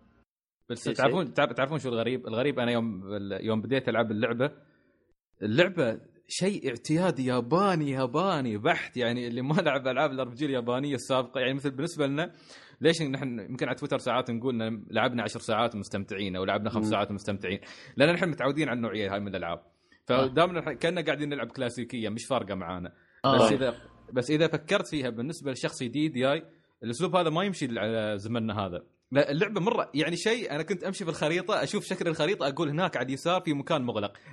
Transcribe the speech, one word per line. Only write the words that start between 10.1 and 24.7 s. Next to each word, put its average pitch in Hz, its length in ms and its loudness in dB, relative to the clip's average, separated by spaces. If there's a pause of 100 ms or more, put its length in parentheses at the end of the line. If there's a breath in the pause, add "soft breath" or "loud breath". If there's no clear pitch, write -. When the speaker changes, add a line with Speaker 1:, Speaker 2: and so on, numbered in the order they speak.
Speaker 1:
الار 131 180 -2
بي 117 60 -12
جي 143 120 -4
اليابانية 131 480 0
السابقة، 131 460 0
يعني 127 140 2
مثل 139 160 -2
بالنسبة 147 360 -2
لنا، 151 260 -2 (480 loud breath)
ليش 165 220 4
نحن 131 360 -2
يمكن 123 300 -4
على 127 80 0
تويتر 139 220 -2
ساعات 123 320 0
نقول 117 320 0
إن 110 280 -4
لعبنا 120 320 2
عشر 101 180 -4
ساعات 113 340 2
ومستمتعين، 98 640 -4
أو 92 80 0
لعبنا 104 260 0
خمس 107 140 0
Speaker 2:
مم. 107 60 0
Speaker 1:
ساعات 104 200 2
ومستمتعين، 98 500 -4 (360 loud breath)
لأن 156 180 4
نحن 185 140 0
متعودين 143 400 -2
على 120 80 -2
النوعية 104 380 -2
هاي 101 60 0
من 101 80 -6
الألعاب. 87 300 -4 (520 soft breath)
Speaker 3:
آه. 131 160 4
Speaker 1:
فدامنا 165 340 2
نحن 151 120 -6
كأننا 175 280 0
قاعدين 147 280 -2
نلعب 139 180 -4
كلاسيكية، 117 640 -4
مش 110 180 -6
فارقة 101 280 0
معانا. 90 380 -6 (320 soft breath)
Speaker 3:
آه. 135 120 6
Speaker 1:
بس 113 160 8
إذا، 120 220 0 (380)
بس 127 180 0
إذا 156 160 4
فكرت 170 400 0